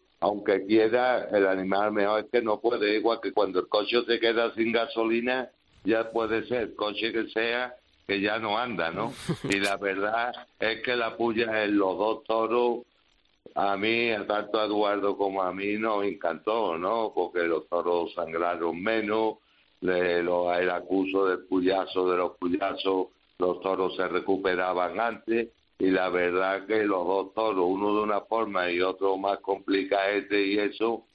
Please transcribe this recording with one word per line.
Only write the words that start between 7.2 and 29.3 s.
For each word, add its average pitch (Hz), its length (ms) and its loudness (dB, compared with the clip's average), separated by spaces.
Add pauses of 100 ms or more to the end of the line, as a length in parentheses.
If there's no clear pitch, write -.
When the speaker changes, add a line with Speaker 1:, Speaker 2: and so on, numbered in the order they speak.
Speaker 1:
sea, 117 460 -2 (320)
que 98 140 0
ya 104 180 0
no 110 200 -2
anda, 95 320 -2
¿no? 107 220 -4 (160)
Speaker 2:
<laughs> - 160 -6
Speaker 1:
Y 98 160 0
la 98 160 0
verdad 104 560 -2 (280)
es 110 220 -2
que 123 140 -2
la 113 200 -4
puya 113 480 0
en 104 140 2
los 95 200 2
dos 107 260 -2
toros, 117 560 0 (760)
a 98 220 0
mí, 117 340 2
a 101 160 -2
tanto 104 340 -2
a 107 60 0
Eduardo 101 500 0
como 98 260 0
a 90 100 0
mí, 101 260 -2
nos 107 260 0
encantó, 90 720 -2
¿no? 107 380 -2
Porque 87 300 0
los 82 240 -2
toros 87 460 0
sangraron 85 680 -2
menos, 110 540 0 (440)
le, 90 420 2
lo, 87 300 0
el 90 180 2
acuso 95 560 0
del 92 200 0
puyazo, 92 640 0
de 90 80 2
los 87 180 0
puyazos, 92 720 -2 (300)
los 90 220 0
toros 92 360 0
se 92 120 -2
recuperaban 90 920 0
antes, 117 480 -2 (320)
y 92 100 4
la 92 180 2
verdad 92 580 0
que 107 180 2
los 92 220 0
dos 95 280 0
toros, 107 340 0
uno 101 260 0
de 104 80 2
una 104 200 0
forma 101 480 -2
y 87 100 0
otro 95 360 0
más 98 220 -2